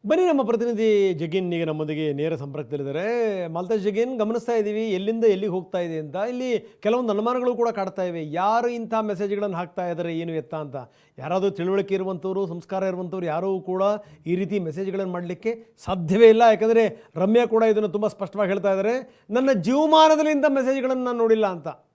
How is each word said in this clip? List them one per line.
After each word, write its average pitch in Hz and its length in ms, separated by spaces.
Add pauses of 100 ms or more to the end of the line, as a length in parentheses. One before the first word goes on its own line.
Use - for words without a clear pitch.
ಬನ್ನಿ, 349 200
ನಮ್ಮ 294 160
ಪ್ರತಿನಿಧಿ 220 720
ಜಗಿನ್ 170 400
ಈಗ 165 120
ನಮ್ಮೊಂದಿಗೆ 156 460
ನೇರ 156 240
ಸಂಪರ್ಕದಲ್ಲಿದ್ದಾರೆ. 147 1080
ಮಾಲ್ತೇಶ್ 180 360
ಜಗಿನ್, 226 360
ಗಮನಿಸ್ತಾ 226 340
ಇದ್ದೀವಿ 214 380
ಎಲ್ಲಿಂದ 214 340
ಎಲ್ಲಿಗೆ 202 280
ಹೋಗ್ತಾ 185 260
ಇದೆ 165 200
ಅಂತ. 151 180
ಇಲ್ಲಿ 247 640
ಕೆಲವೊಂದು 233 320
ಅನುಮಾನಗಳು 247 420
ಕೂಡ 233 140
ಕಾಡ್ತಾ 196 340
ಇವೆ. 170 300
ಯಾರು 220 360
ಇಂಥ 226 320
ಮೆಸೇಜ್ಗಳನ್ನು 202 560
ಹಾಕ್ತಾ 175 320
ಇದ್ದಾರೆ, 170 300
ಏನು 170 140
ಎತ್ತ 156 220
ಅಂತ. 147 220 (420)
ಯಾರಾದರೂ 180 320
ತಿಳುವಳಿಕೆ 190 440
ಇರುವಂಥವ್ರು, 190 520
ಸಂಸ್ಕಾರ 175 360
ಇರುವಂಥವ್ರು 180 440
ಯಾರೂ 180 340
ಕೂಡ 185 220 (440)
ಈ 175 100
ರೀತಿ 196 220
ಮೆಸೇಜ್ಗಳನ್ನು 185 540
ಮಾಡಲಿಕ್ಕೆ 180 600 (100)
ಸಾಧ್ಯವೇ 185 440
ಇಲ್ಲ. 220 140
ಯಾಕಂದರೆ 226 640 (120)
ರಮ್ಯಾ 220 300
ಕೂಡ 226 160
ಇದನ್ನು 214 260
ತುಂಬ 208 180
ಸ್ಪಷ್ಟವಾಗಿ 196 440
ಹೇಳ್ತಾ 196 200
ಇದ್ದಾರೆ, 214 480 (120)
"ನನ್ನ 262 220
ಜೀವಮಾನದಲ್ಲಿ 302 760
ಇಂಥ 285 180
ಮೆಸೇಜ್ಗಳನ್ನು 262 560
ನಾನು 240 140
ನೋಡಿಲ್ಲ" 220 280
ಅಂತ. 170 220 (260)